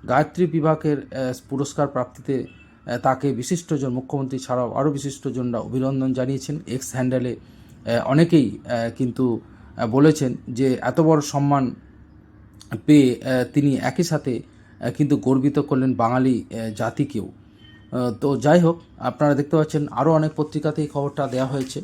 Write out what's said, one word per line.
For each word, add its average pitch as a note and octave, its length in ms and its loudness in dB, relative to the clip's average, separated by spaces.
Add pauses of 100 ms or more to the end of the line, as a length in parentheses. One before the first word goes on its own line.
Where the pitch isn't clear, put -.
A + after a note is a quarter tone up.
গায়ত্রী D3+ 380 0
বিভাগের, D#3 540 0
এ, C3 340 -6 (160)
পুরস্কার C#3+ 380 -4
প্রাপ্তিতে, C3 600 -6 (400)
এ, B2 100 -4
তাকে C3 360 0
বিশিষ্টজন, C#3 600 -4
মুখ্যমন্ত্রী C3 460 -6
ছাড়াও B2 340 -4
আরও D3 180 0
বিশিষ্টজনরা C3 680 -6
অভিনন্দন C3 540 -2
জানিয়েছেন। C3 540 -4
এক্স B2+ 240 -8
হ্যান্ডেলে, B2+ 440 -2 (500)
এ, A#2 200 0
অনেকেই, D3 600 4
এ, A#2 320 -2
কিন্তু, B2 420 -2 (380)
এ, A#2 80 -2
বলেছেন C3+ 500 4 (140)
যে B2+ 320 0
এত B2+ 200 0
বড় D#3 200 6
সম্মান C#3+ 540 0 (1080)
পেয়ে, C#3+ 260 8
এ, B2+ 420 -2
তিনি C#3 220 2
একই - 280 -2
সাথে, C#3+ 380 -2 (380)
এ, B2 120 -4
কিন্তু C#3+ 260 2
গর্বিত C3+ 420 2
করলেন C3 340 0
বাঙালি, B2 560 2
এ, A2+ 260 -8
জাতিকেও। A2+ 480 -4
আহ, - 880 -8 (100)
তো C#3 160 0
যাই D3 220 6
হোক, E3+ 220 2 (160)
আপনারা C#3+ 380 0
দেখতে D3 220 0
পাচ্ছেন D3+ 300 0
আরও E3 260 2
অনেক D#3 220 2
পত্রিকাতে D3+ 460 -4
এই D3 60 -2
খবরটা C#3 400 -4
দেওয়া B2+ 200 -2
হয়েছে। C3+ 360 -6